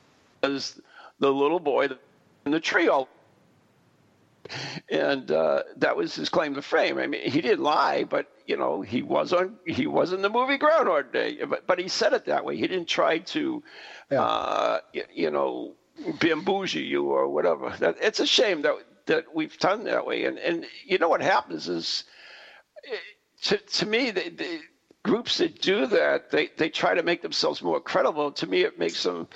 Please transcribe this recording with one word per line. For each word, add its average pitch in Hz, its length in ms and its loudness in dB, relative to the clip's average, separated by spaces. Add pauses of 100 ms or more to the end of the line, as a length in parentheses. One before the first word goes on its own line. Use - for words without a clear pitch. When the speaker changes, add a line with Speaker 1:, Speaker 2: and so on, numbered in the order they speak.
(440)
Speaker 1:
As 139 380 -4 (380)
the 139 120 4
little 143 280 2
boy 139 280 2 (580)
in 143 60 0
the 160 80 2
tree 285 300 2
all, 139 180 2 (1800)
and, 143 420 0
uh, 78 320 2 (140)
that 127 180 2
was 165 200 -4
his 147 140 -4
claim 156 260 0
to 139 60 -6
fame. 156 360 2
I 131 100 -2
mean, - 220 -4
he - 120 2
didn't 240 220 2
lie, 143 420 2
but, - 260 -4 (140)
you - 100 -2
know, 69 260 0
he 113 200 -2
was - 320 0
on, 185 220 0 (100)
he 156 220 -2
was 151 260 2
in 190 80 -4
the 202 80 2
movie 254 280 2
Groundhog 226 540 4
Day, 120 320 -2
but, 143 240 -4
but 180 120 2
he 180 100 -4
said - 240 2
it 240 140 0
that 147 180 0
way. 143 100 -2
He 160 100 -2
didn't 170 220 -2
try 160 320 2
to, 135 420 -4 (480)
Speaker 2:
Yeah. 131 120 2
Speaker 1:
uh, 110 580 0 (160)
y-, - 80 -6 (100)
you 160 180 -2
know, 131 420 -2 (480)
bamboozle 170 600 0
you 139 300 -2
or 135 160 2
whatever. 135 520 0
That, 165 220 2
it's 208 200 0
a - 60 2
shame 196 340 2
that, 147 140 0 (320)
that 156 280 0
we've 156 220 -4
done 202 260 2
that 120 220 0
way. 120 180 -2
And, 131 160 -2
and 165 260 -2 (200)
you 185 120 0
know 165 120 2
what 165 120 2
happens 160 460 0
is, - 380 -4 (840)
eh, 233 60 -6 (480)
to, 202 140 0
to - 280 -4
me, 226 260 0
the, 175 180 -4
the 160 300 -8 (440)
groups 214 360 0
that 165 220 0
do 214 260 2
that, 147 440 2
they, 151 240 0
they 160 140 0
try 180 240 0
to 175 100 2
make 170 180 0
themselves 151 400 -2
more 165 200 0
credible. 151 500 0
To - 160 -6
me, 185 140 2
it - 180 -2
makes 170 240 -2
them 175 320 -4